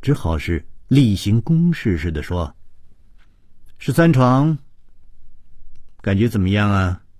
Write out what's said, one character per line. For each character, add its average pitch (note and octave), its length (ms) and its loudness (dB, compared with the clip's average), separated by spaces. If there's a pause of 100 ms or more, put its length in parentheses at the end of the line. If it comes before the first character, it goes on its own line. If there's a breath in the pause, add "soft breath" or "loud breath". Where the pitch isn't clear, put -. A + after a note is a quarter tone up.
只 C#3+ 140 0
好 E2 240 -2
是 D#2+ 260 -4 (240)
例 B2+ 260 4
行 G2+ 260 2
公 E3 320 2
事 G#2 260 0
似 D#2 140 -4
的 D#2 100 -4
说： F2 320 -4 (1200)
十 - 140 -4
三 E3 200 6
床， C3 440 4 (1400)
感 G2+ 160 0
觉 A2 120 2
怎 G#2+ 120 0
么 F#2 100 2
样 G#2 200 2
啊？ F#2+ 320 0 (180)